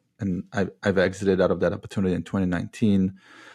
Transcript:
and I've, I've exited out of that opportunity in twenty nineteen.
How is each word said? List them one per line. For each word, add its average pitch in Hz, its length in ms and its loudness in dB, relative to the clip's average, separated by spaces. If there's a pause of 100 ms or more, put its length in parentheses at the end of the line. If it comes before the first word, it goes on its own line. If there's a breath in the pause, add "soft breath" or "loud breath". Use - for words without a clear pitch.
(200)
and 90 320 -4
I've, 98 180 -2 (120)
I've 98 160 0
exited 95 420 2
out 90 100 4
of 92 100 -2
that 90 120 2
opportunity 95 420 -2
in 82 80 -4
twenty 95 240 -2
nineteen. 95 720 0 (360 soft breath)